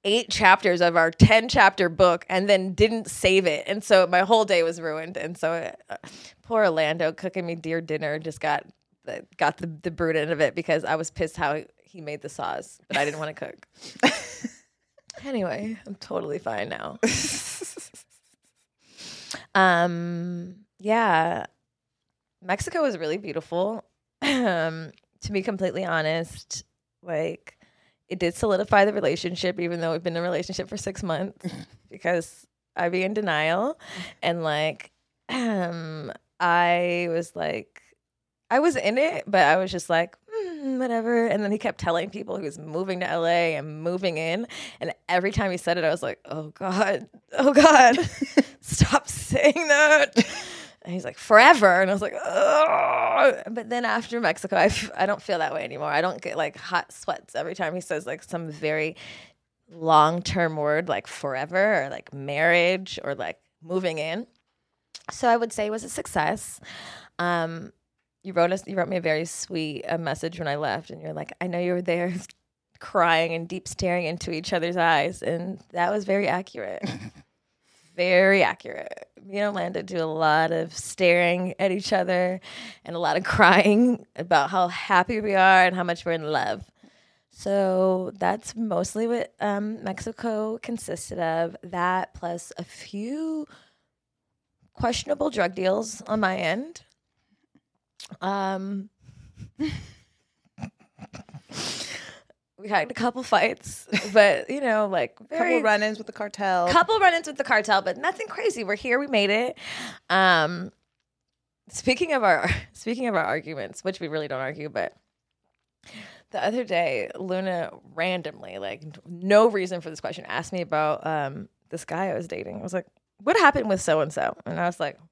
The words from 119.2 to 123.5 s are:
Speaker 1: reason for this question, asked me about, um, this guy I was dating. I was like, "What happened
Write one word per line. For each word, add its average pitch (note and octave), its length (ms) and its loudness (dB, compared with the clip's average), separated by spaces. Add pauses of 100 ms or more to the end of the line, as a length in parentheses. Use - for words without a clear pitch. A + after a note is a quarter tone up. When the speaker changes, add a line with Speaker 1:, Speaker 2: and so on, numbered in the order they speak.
Speaker 1:
reason F#3 320 -2
for D#3+ 80 -14
this D#3+ 120 -14
question, - 260 -8
asked - 260 -6
me F#3 80 -4
about, D#3 460 -2
um, D3 420 -4 (220)
this E3 140 -10
guy F3+ 240 -4
I E3+ 60 -4
was E3 140 -6
dating. - 300 -10
I - 40 -10
was F3 120 -8
like, F3+ 120 -4 (360)
"What A3+ 160 2
happened C4 300 4